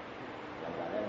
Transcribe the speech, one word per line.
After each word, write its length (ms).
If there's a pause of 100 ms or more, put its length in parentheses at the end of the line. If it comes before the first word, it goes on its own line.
(640)
Yang 160
ada 180 (100)